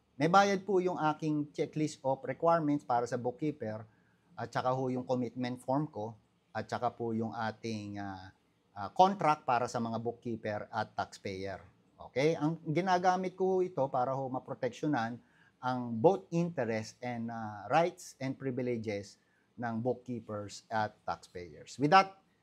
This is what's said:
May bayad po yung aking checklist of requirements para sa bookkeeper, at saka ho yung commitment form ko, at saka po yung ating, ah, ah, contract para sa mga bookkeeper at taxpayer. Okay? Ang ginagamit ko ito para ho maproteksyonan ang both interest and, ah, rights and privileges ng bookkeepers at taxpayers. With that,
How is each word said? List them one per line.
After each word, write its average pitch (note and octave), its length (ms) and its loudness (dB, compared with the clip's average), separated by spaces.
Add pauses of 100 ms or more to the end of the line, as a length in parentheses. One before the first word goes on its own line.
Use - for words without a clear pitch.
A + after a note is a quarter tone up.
(180)
May D3+ 120 2
bayad G3 360 4
po F#3 160 2
yung F3+ 160 0
aking D3+ 560 0
checklist D3+ 480 -2
of C3+ 240 0
requirements D3 560 2
para A#2+ 240 2
sa B2 120 -2
bookkeeper, A#2+ 680 -4 (520)
at A#2 160 -6
saka B2+ 160 0
ho C3 200 0
yung B2+ 160 -4
commitment B2 560 -2
form D3+ 280 0
ko, A2 240 -8 (400)
at A2 160 -6
saka A#2 240 -2
po A#2 200 -4
yung A2 200 -2
ating, A2 640 -6
ah, F#2+ 320 -8 (480)
ah, G2 160 -6
contract F#3 520 4
para B2 200 2
sa A#2 160 -2
mga A2+ 160 -2
bookkeeper A2+ 720 -6
at G#2+ 240 -4
taxpayer. F#2+ 680 -6 (500)
Okay? D3+ 260 2
Ang D#3+ 280 0
ginagamit F3+ 680 2
ko F#3 320 2
ito F3+ 240 -2
para C3 240 0
ho C3+ 160 -4
maproteksyonan B2+ 880 -2 (400)
ang B2 400 -2
both F#3 320 4
interest B2 720 -2
and, A#2 320 -6
ah, G#2+ 320 -8
rights E3+ 560 0
and C3+ 160 -4
privileges A#2+ 800 -4 (400)
ng A2+ 240 -4
bookkeepers A2+ 880 -6
at G#2+ 320 0
taxpayers. F2 800 -10
With D3 160 6
that, F#3+ 160 6 (300)